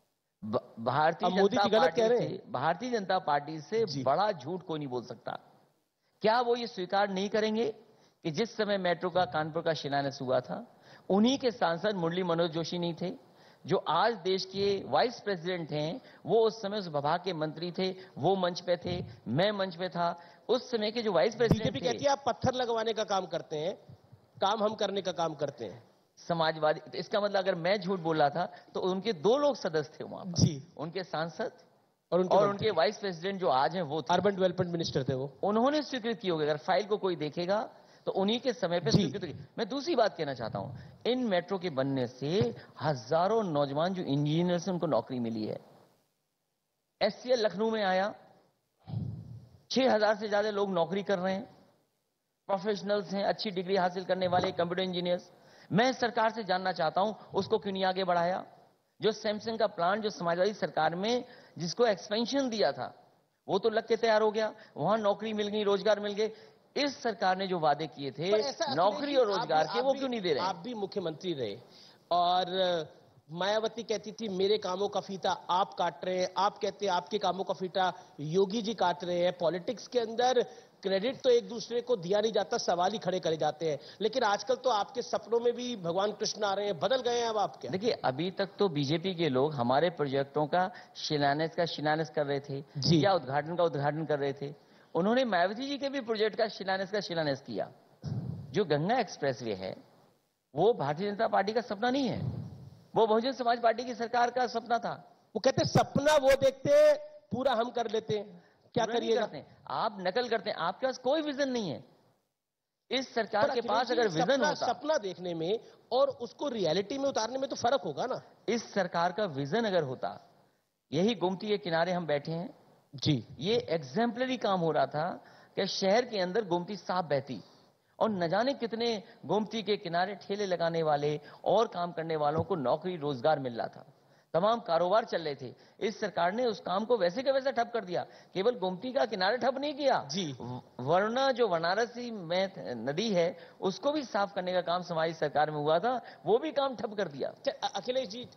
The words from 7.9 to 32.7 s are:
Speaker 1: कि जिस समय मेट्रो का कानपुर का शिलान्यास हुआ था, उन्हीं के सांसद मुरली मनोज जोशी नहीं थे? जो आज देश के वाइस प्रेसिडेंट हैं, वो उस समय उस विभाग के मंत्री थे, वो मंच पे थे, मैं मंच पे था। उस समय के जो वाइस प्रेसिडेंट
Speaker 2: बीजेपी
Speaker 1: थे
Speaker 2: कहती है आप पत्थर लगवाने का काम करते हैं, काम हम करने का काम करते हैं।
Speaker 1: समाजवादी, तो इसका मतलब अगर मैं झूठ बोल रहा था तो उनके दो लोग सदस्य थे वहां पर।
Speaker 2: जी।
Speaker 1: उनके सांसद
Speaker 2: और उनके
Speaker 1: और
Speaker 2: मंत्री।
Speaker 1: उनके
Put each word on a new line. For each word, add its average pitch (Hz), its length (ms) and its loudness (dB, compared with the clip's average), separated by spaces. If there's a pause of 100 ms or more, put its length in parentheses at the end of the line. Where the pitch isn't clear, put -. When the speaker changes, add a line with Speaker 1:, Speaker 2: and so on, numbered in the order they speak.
Speaker 1:
कि 170 80 -4
जिस 202 260 -2
समय 202 220 0
मेट्रो 180 320 0
का 180 140 2
कानपुर 156 380 -4
का 165 100 0
शिलान्यास 139 500 -2
हुआ 127 180 2
था, - 360 -10 (320)
उन्हीं 226 300 4
के 254 120 0
सांसद 175 440 0
मुरली 170 280 -2
मनोज 170 280 2
जोशी 165 280 -4
नहीं 175 240 -2
थे? 180 100 -4 (540)
जो 151 100 2
आज 190 380 4
देश 190 300 -2
के 196 420 -2
वाइस 180 340 2
प्रेसिडेंट 175 520 -4
हैं, 151 280 -4 (260)
वो 208 140 4
उस 220 220 2
समय 202 160 -4
उस 185 100 -8
विभाग 151 360 0
के 190 80 -2
मंत्री 156 400 -4
थे, 185 220 -2 (240)
वो 180 180 2
मंच 180 240 -2
पे 175 160 0
थे, 175 280 -4 (240)
मैं 175 240 2
मंच 190 240 -2
पे 180 120 -4
था। 175 320 -2 (280)
उस 247 220 0
समय 214 200 0
के 226 120 -4
जो 214 100 0
वाइस 185 240 4
प्रेसिडेंट 226 360 2
Speaker 2:
बीजेपी 262 160 -2
Speaker 1:
थे 240 40 0
Speaker 2:
कहती 233 120 -4
है 277 60 4
आप 277 160 0
पत्थर 247 280 0
लगवाने 226 380 -2
का 214 120 -2
काम 190 220 -2
करते 160 300 -6
हैं, 160 180 -4 (640)
काम 208 220 2
हम 214 120 2
करने 202 280 -2
का 180 100 -4
काम 165 220 -2
करते 139 300 -6
हैं। 104 260 -12 (260)
Speaker 1:
समाजवादी, 160 640 2
तो - 180 -12
इसका 202 220 -2
मतलब 202 180 2
अगर 190 160 2
मैं 180 260 0
झूठ 185 200 -2
बोल 160 180 0
रहा 143 120 6
था 165 220 -4 (220)
तो 196 60 -4
उनके 185 320 -2
दो 190 260 4
लोग 285 180 4
सदस्य 156 340 -2 (100)
थे 110 40 -10
वहां 101 200 -10
पर। 185 80 -8
Speaker 2:
जी। 147 440 2
Speaker 1:
उनके 170 280 -8
सांसद 170 480 -6 (600)
Speaker 2:
और 175 80 4
उनके 185 160 4
Speaker 1:
और 202 120 6
Speaker 2:
मंत्री। 202 200 0
Speaker 1:
उनके 185 100 0